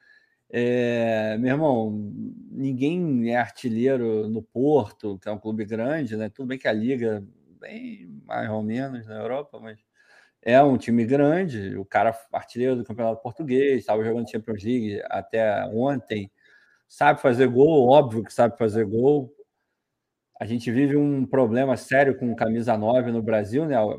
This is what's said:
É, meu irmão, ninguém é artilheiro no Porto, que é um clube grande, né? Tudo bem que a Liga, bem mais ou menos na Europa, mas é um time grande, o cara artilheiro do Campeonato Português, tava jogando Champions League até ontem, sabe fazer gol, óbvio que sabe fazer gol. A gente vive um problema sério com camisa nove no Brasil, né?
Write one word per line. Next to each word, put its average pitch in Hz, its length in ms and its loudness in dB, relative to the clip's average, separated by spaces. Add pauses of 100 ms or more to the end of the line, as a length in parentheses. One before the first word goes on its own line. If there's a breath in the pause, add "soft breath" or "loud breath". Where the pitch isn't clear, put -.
(540 soft breath)
É, 117 840 0
meu 127 140 0
irmão, 110 600 0 (400)
ninguém 135 800 -2
é 120 60 0
artilheiro 117 920 -2
no 110 140 -6
Porto, 117 800 -2
que 104 100 -12
é - 20 -4
um 107 60 -6
clube 110 260 -6
grande, 113 540 -4
né? 107 120 -6
Tudo 127 180 -12
bem 131 100 -8
que 131 100 -6
a 117 60 0
Liga, 110 500 -2 (360)
bem 220 680 -18
mais 117 240 -6
ou 107 120 -4
menos 120 460 -6
na 107 120 -14
Europa, 127 420 -8
mas 110 180 -20 (640 soft breath)
é 123 200 6
um 139 160 4
time 117 280 0
grande, 139 720 0
o 98 80 -10
cara 107 280 2 (200)
artilheiro 123 420 -2
do 120 80 -6
Campeonato 113 380 -4
Português, 127 640 0
tava 110 180 0
jogando 117 260 -2
Champions 110 340 -8
League 110 460 -2
até 101 580 -2
ontem, 113 640 -2 (580 soft breath)
sabe - 340 2
fazer 131 260 4
gol, 131 400 6
óbvio 127 360 6
que - 100 -14
sabe 117 240 2
fazer 113 260 0
gol. 123 500 0 (1040)
A 107 80 -8
gente 117 240 -4
vive 139 280 2
um 143 280 2
problema 127 520 2
sério 135 400 2
com 120 180 -2
camisa 113 400 0
nove 117 360 0
no 117 100 -2
Brasil, 110 440 0
né? 143 120 0 (220)